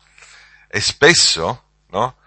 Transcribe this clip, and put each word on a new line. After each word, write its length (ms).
e 120
spesso, 920
no, 260